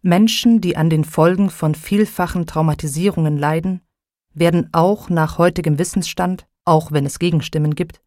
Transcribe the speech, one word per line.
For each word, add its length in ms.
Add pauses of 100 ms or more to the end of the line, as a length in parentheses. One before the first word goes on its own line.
Menschen, 580
die 160
an 140
den 140
Folgen 440
von 260
vielfachen 720
Traumatisierungen 920
leiden, 420 (540)
werden 380
auch 360
nach 300
heutigem 400
Wissensstand, 680 (180)
auch 280
wenn 140
es 120
Gegenstimmen 560
gibt 320